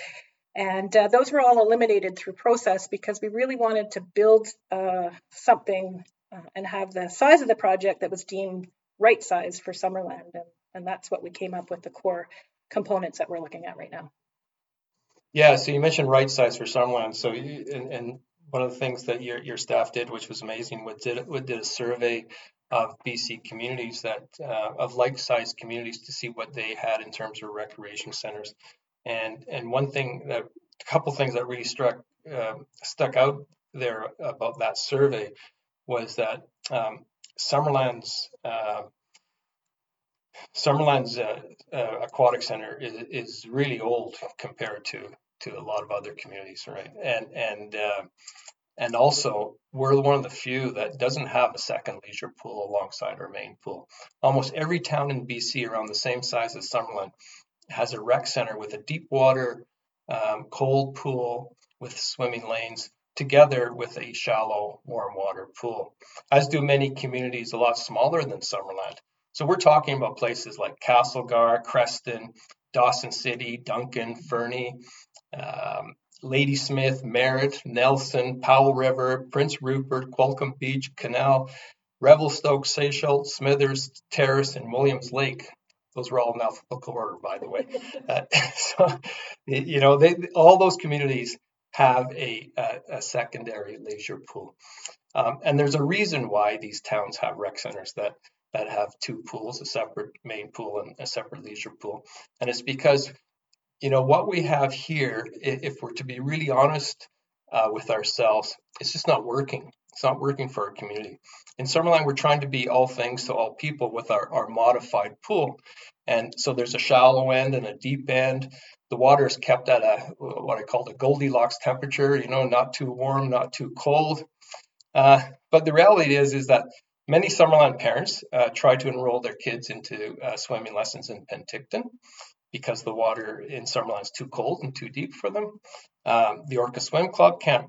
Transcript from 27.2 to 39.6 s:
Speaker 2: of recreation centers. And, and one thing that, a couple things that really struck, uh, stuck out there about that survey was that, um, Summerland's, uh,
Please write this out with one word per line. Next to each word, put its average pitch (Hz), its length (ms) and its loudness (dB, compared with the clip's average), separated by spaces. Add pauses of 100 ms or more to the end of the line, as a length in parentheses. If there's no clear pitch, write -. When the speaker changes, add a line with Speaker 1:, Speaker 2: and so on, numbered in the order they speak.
Speaker 2:
of 107 60 -12
recreation 107 640 -12
centers. 107 420 -12 (500)
And, 113 460 -8
and 117 200 -8
one 139 200 0
thing 135 380 -6
that, 120 140 -4
a - 420 -20
couple 156 280 0
things 131 220 -2
that 123 120 -4
really 123 180 -8
struck, 120 380 -2 (280)
uh, 117 240 -6 (300)
stuck 135 320 -4
out 139 300 2 (280)
there 120 320 -6 (140)
about 117 400 -6
that 110 180 -2
survey 135 540 0 (540)
was 117 300 -4
that, 110 260 -2 (280)
um, 117 340 -4 (340)
Summerland's, 135 920 -2 (140)
uh, 107 380 -6 (1700)